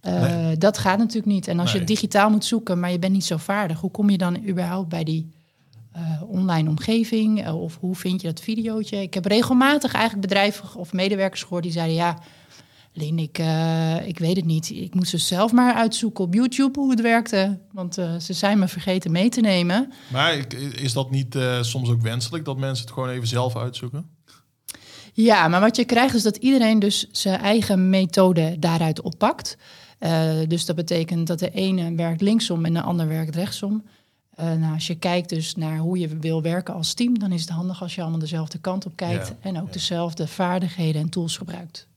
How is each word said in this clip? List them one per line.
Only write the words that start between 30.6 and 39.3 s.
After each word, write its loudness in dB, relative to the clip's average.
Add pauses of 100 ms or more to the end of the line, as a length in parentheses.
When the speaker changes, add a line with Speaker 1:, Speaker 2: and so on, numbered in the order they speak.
Speaker 1:
dat -2
betekent -2
dat -2
de -4
ene -2
werkt -2
linksom 2
en 0
de 0
ander -2
werkt -4
rechtsom. -4 (500)
Eh, -4
nou, 0
als -6
je -4
kijkt -2
dus -4
naar -4
hoe -2
je -2
wil -2
werken -2
als -4
team, 0
dan -2
is -2
het -8
handig -4
als -8
je -8
allemaal -2
dezelfde -4
kant -4
op -12
kijkt -4
Speaker 2:
Ja, -12